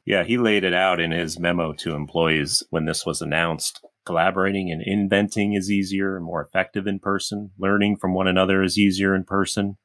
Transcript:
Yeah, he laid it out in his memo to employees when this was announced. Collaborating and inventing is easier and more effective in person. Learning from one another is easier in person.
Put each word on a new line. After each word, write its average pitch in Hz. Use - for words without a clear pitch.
Yeah, 98
he 123
laid 107
it 90
out 90
in 82
his 82
memo 87
to 82
employees 78
when 80
this 78
was 85
announced. 80
Collaborating 92
and 80
inventing 101
is 98
easier 98
and 85
more 85
effective 95
in 95
person. 98
Learning 101
from 92
one 95
another 95
is 92
easier 98
in 92
person. 98